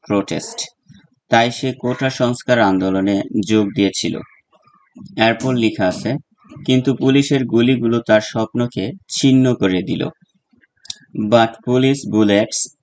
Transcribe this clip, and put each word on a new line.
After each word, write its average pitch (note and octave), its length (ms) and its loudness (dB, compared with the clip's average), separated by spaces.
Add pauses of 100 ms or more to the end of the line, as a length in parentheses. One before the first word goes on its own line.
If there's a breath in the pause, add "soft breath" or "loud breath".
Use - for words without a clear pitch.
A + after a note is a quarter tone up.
protest। G2 520 -4 (720 soft breath)
তাই A#2 180 4 (100)
সে C3+ 100 -4 (140)
কোটা B2 260 -2 (120)
সংস্কার B2 380 0 (120)
আন্দোলনে F#2+ 460 0 (340)
যোগ A2 140 4 (120)
দিয়েছিল। F#2 380 0 (1120)
এরপর A#2 260 0 (120)
লেখা G#2 280 0
আছে, - 180 -6 (560)
কিন্তু B2+ 240 2 (120)
পুলিশের C3+ 420 2
গুলিগুলো A#2+ 540 0 (100)
তার G#2+ 140 4 (100)
স্বপ্নকে A#2 520 -4 (320)
ছিন্ন C3 280 4 (100)
করে F#2 340 0
দিল। E2+ 140 -4 (1300 loud breath)
But A2+ 200 4 (140)
police C3 360 2 (120)
bullets G#2+ 440 2 (240)